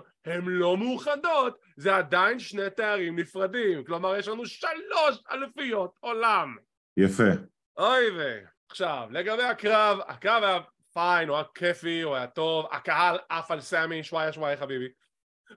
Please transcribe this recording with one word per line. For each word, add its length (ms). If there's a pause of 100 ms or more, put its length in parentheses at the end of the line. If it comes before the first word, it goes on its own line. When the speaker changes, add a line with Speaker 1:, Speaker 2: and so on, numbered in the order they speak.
(240)
Speaker 1:
הן 200
לא 320
מאוחדות, 840 (180)
זה 200
עדיין 420
שני 320
תארים 480
נפרדים. 680
כלומר, 320
יש 120
לנו 180
שלוש 840
אליפויות 720
עולם. 560 (400)
Speaker 2:
יפה. 340 (480)
Speaker 1:
אוי 320
ויי. 340 (260)
עכשיו, 400
לגבי 320
הקרב, 560 (100)
הקרב 340
היה 160 (340)
פיין, 360
הוא 80
היה 80 (100)
כיפי, 480
הוא 120
היה 120
טוב, 460
הקהל 460 (100)
עף 220
על 100
סמי, 440
שוואיה, 280
שוואיה, 240
חביבי. 320 (680)